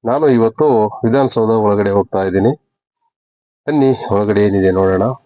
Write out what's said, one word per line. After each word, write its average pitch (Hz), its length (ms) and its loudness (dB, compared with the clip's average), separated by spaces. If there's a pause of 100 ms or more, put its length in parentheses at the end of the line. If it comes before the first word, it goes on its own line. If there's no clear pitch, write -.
ನಾನು 139 240 -2
ಇವತ್ತು 117 380 2 (380)
ವಿಧಾನಸೌಧ 117 480 0 (120)
ಒಳಗಡೆ 101 260 0
ಹೋಗ್ತಾ 95 340 -2
ಇದ್ದೀನಿ. 95 260 0 (1160)
ಬನ್ನಿ, 147 220 2 (220)
ಒಳಗಡೆ 104 340 0
ಏನಿದೆ 98 260 2
ನೋಡೋಣ. 95 340 0 (220)